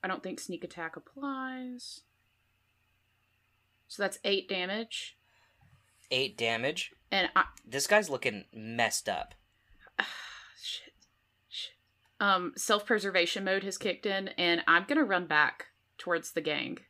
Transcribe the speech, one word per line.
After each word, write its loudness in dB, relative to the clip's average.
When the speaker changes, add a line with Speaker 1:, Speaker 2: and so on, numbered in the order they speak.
Speaker 1:
I -2
don't -4
think -8
sneak -10
attack -10
applies. -10
So -6
that's -2
eight 2
damage. -4
Speaker 2:
Eight 0
damage. 0
Speaker 1:
And 2
I 6
Speaker 2:
This -2
guy's 6
looking -2
messed -2
up. -4
Speaker 1:
<sighs> -
Shit. -12
Shit. -12
Um, 4
self-preservation 2
mode 2
has -6
kicked -2
in, -2
and 2
I'm 8
gonna 4
run 2
back 2
towards -2
the -2
gang -4